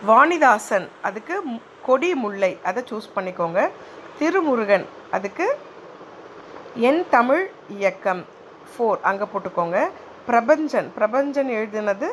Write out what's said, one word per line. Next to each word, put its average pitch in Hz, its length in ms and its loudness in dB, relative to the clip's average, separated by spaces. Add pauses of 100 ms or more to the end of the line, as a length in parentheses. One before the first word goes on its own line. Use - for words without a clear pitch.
(100)
வாணிதாசன், 254 760 6 (220)
அதுக்கு 214 260 -8 (160)
மு-, 226 120 -10 (240)
கொடி 262 240 2 (120)
முல்லை, 196 300 0 (160)
அதை 214 220 -4
சூஸ் 214 260 -10
பண்ணிக்கோங்க. 180 440 -2 (580)
திருமுருகன், 269 680 2 (300)
அதுக்கு 202 300 -4 (1400)
என் 320 140 2 (120)
தமிழ் 262 300 4 (340)
இயக்கம் 190 440 -2 (500)
ஃபோர், 220 280 0 (100)
அங்க 196 220 -2
போட்டுக்கோங்க. 185 460 -2 (500)
பிரபஞ்சன், 233 720 2
பிரபஞ்சன் 269 600 0
எழுதினது 214 540 -4